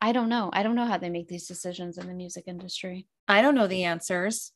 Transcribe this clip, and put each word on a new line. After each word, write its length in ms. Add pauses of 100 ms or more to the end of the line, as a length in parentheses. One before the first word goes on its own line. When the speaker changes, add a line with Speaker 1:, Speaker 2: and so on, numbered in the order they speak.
Speaker 1:
I 100
don't 180
know. 240
I 120
don't 100
know 100
how 140
they 120
make 180
these 180
decisions 500
in 120
the 40
music 360
industry. 580 (220)
Speaker 2:
I 120
don't 140
know 140
the 160
answers. 720